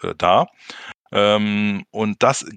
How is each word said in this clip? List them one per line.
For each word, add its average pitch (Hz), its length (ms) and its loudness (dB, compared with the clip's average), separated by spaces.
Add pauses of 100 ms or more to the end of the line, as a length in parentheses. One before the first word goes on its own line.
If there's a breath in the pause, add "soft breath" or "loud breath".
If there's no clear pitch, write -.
äh, - 160 -6
dar. 95 320 4 (640 loud breath)
Ähm, 104 800 0
und 107 320 -2
das 127 240 2 (100)